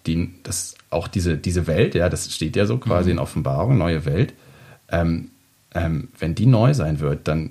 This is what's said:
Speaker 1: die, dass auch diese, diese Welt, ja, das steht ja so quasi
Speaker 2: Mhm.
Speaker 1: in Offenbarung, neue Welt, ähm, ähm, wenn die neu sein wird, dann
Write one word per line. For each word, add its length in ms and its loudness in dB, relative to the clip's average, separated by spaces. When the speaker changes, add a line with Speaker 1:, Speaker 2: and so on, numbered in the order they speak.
Speaker 1:
die, 240 0
dass 340 -8
auch 200 -4
diese, 280 0
diese 300 -2
Welt, 280 2
ja, 140 2
das 260 -6
steht 220 -4
ja 80 2
so 140 0
quasi 320 0
Speaker 2:
Mhm. 80 0
Speaker 1:
in 0 -
Offenbarung, 580 0
neue 300 0
Welt, 260 0
ähm, 400 0
ähm, 340 -2
wenn 160 -4
die 120 2
neu 260 6
sein 280 0
wird, 280 -2
dann 220 -2